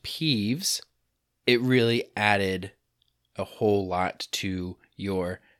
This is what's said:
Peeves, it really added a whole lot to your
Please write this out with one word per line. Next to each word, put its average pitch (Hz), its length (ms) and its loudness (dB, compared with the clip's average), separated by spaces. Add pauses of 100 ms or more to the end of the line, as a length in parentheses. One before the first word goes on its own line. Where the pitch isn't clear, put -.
Peeves, 135 760 -2 (640)
it 123 160 4
really 120 440 2 (120)
added 98 540 0 (640)
a 98 80 -6
whole 101 440 0
lot 90 440 -4
to 90 460 -6 (180)
your 92 460 -4 (180)